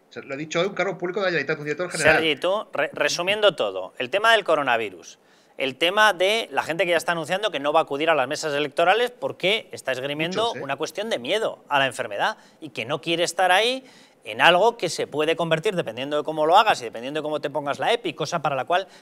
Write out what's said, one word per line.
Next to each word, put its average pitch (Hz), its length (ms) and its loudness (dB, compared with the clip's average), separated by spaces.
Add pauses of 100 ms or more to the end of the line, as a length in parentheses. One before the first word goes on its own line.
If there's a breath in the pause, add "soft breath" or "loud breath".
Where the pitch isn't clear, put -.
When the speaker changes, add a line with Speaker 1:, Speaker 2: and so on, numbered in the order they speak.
Speaker 1:
Se, 120 120 -12
lo 135 140 -10
ha - 20 -8
dicho 160 240 -6
hoy 190 60 0
un 202 80 -8
cargo 180 200 -2
público 180 260 -6
de 190 40 -2
la 185 60 0
Generalitat, 156 260 -2
un 147 80 -12
director 156 240 -4
general. 160 280 4
Speaker 2:
Sergi, 160 180 0
tú, 190 360 -2
re-, 147 220 -2
resumiendo 175 640 2
todo, 95 420 -4
el 123 140 -6
tema 214 220 4
del 208 100 4
coronavirus, 117 760 0 (420 soft breath)
el 135 160 -2
tema 202 380 4
de 196 380 2
la 127 120 0
gente 165 220 -2
que 175 60 0
ya 165 60 4
está 165 140 0
anunciando 175 400 -2
que 147 80 -6
no 147 140 0
va 160 80 4
a - 20 -4
acudir 143 260 -2
a 160 60 4
las 127 140 2
mesas 151 240 -4
electorales 170 580 2
porque 175 600 -2
está 120 180 -6
esgrimiendo 151 560 -4
Speaker 1:
Muchos, - 100 -6
¿eh? 139 60 -10
Speaker 2:
una 139 140 -6
cuestión 185 320 -6
de 180 100 -4
miedo 160 480 -4
a 143 120 2
la 135 60 4
enfermedad 123 520 -4 (240 loud breath)
y 151 80 -14
que 113 160 -8
no 143 160 -6
quiere 170 240 0
estar 185 260 2
ahí 240 320 2 (400 loud breath)
en 110 160 -8
algo 180 380 6
que 185 100 -2
se 147 180 -4
puede 151 300 0
convertir, 165 400 0
dependiendo 139 400 -4
de 147 80 0
cómo 156 220 -2
lo 170 120 6
hagas 208 240 4
y 120 40 -8
dependiendo 123 340 -8
de 143 40 -4
cómo 151 180 -4
te 147 80 -6
pongas 139 280 -4
la 156 140 0
epi, 208 220 -2
cosa 160 280 -6
para 143 140 -2
la 131 80 -4
cual 185 240 0 (140 loud breath)